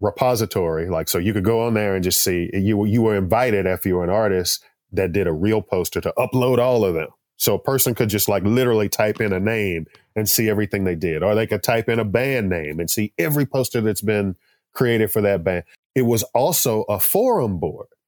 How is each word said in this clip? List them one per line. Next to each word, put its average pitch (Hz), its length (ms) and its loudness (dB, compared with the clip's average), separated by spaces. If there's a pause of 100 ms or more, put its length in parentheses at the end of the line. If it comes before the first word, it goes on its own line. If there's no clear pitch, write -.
repository. 95 880 0
Like, 80 180 -4
so 87 100 -2
you 98 140 0
could 98 120 0
go 113 180 2
on 117 120 0
there 104 200 0
and 92 80 -2
just 90 200 0
see, 90 300 0
you, 101 340 2
you 113 160 2
were 107 140 2
invited 101 500 2
if 92 200 -2
you 92 100 2
were 87 80 0
an 85 60 -2
artist 98 540 0 (280)
that 92 200 -2
did 98 140 0
a 82 60 0
real 104 300 0
poster 90 380 -4
to - 180 -4
upload 127 400 2
all 120 260 2
of 90 100 0
them. 80 140 -4 (280)
So 107 180 2
a 92 40 -2
person 131 360 0
could 113 140 0
just, 101 200 0
like, 101 140 2
literally 110 460 2
type 107 320 0
in 104 120 0
a 92 80 -2
name 98 460 -2 (300)
and 107 120 -2
see 110 200 2
everything 101 360 0
they 87 120 0
did. 80 260 -2
Or 104 120 2
they 110 120 2
could 101 160 -4
type 117 260 0
in 117 120 0
a 110 40 0
band 117 440 0
name 80 320 -4
and 82 100 -4
see 104 260 -2
every 147 300 2
poster 127 340 -2
that's 107 200 -2
been 101 340 0 (400)
created 117 380 2
for 107 80 0
that 98 240 2
band. 90 200 -2 (300)
It 131 80 2
was 117 220 2 (100)
also 120 540 0
a 104 100 -2
forum 185 600 0
board. 87 280 -6 (220)